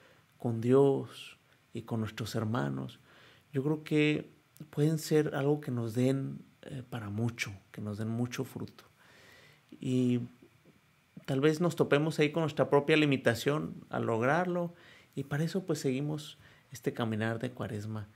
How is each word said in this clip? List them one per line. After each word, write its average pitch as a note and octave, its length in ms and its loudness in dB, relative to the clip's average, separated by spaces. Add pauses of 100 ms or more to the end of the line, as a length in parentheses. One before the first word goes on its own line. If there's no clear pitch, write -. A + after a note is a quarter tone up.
(400)
con A#2 200 -2
Dios C3 800 4 (340)
y A2+ 120 -10
con A2+ 160 -4
nuestros G#2+ 340 -6
hermanos, C3 640 -2 (520)
yo C3+ 120 -2
creo D#3 200 -2
que D3+ 480 2 (400)
pueden D#3 260 2
ser D3+ 380 2
algo D3 260 0
que C#3+ 80 -8
nos A#2 240 -2
den, C3+ 460 0 (240)
eh, C3+ 260 -12
para G#2+ 200 -8
mucho, A2+ 440 -4 (180)
que G#2+ 100 -12
nos G#2 180 -6
den A2 100 -4
mucho A#2+ 340 -4
fruto. - 420 -12 (840)
Y B2+ 520 0 (1040)
tal C3+ 140 -2
vez D#3 220 2
nos E3+ 160 0
topemos D3 420 2
ahí D3+ 140 4
con E3 80 0
nuestra D3 280 0
propia D3 280 6
limitación C#3 920 2
al A#2+ 160 -2
lograrlo, E3+ 680 0 (420)
y C#3 80 -6
para D3 220 -2
eso, F#3 200 -4
pues, D3+ 140 -2
seguimos D3 580 -4 (340)
este C3 200 -4
caminar A2+ 480 -2
de A#2+ 120 -4
cuaresma. G#2+ 640 -8